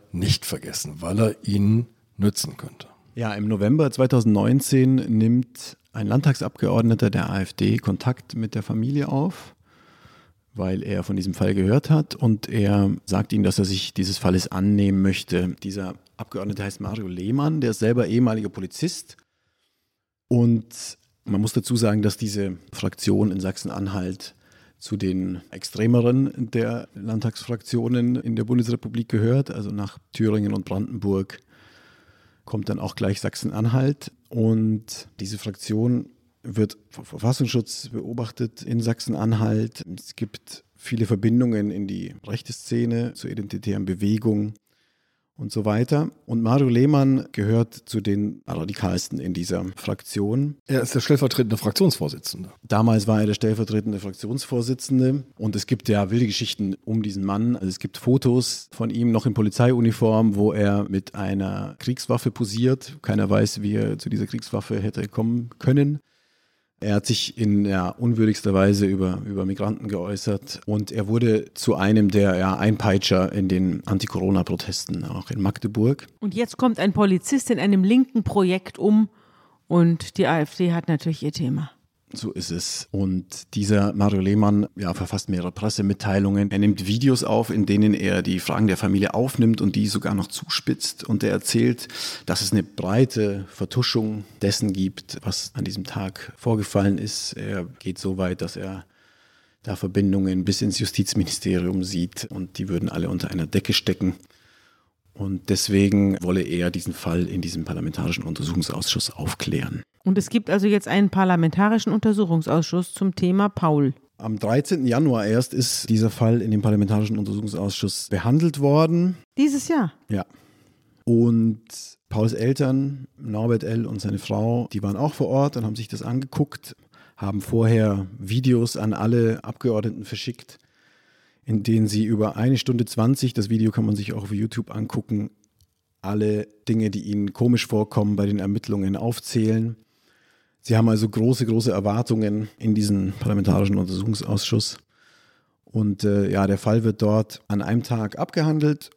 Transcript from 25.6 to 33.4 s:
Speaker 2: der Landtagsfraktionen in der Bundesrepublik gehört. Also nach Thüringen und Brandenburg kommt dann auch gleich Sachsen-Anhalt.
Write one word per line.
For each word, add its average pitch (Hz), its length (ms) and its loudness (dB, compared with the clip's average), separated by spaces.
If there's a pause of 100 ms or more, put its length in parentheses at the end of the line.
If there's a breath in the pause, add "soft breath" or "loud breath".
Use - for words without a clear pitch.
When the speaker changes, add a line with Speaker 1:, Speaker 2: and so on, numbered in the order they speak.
Speaker 2:
der 113 420 -2
Landtagsfraktionen 117 1200 -2
in 117 220 -4
der 110 80 0
Bundesrepublik 117 640 -2
gehört. 117 420 2
Also 101 200 -8
nach 101 280 -8 (140)
Thüringen 104 400 2
und 101 120 -4
Brandenburg 101 760 -4 (1040 soft breath)
kommt 104 240 -6
dann 104 100 -4
auch - 160 -8
gleich 98 260 -2
Sachsen-Anhalt. 117 920 -2 (160)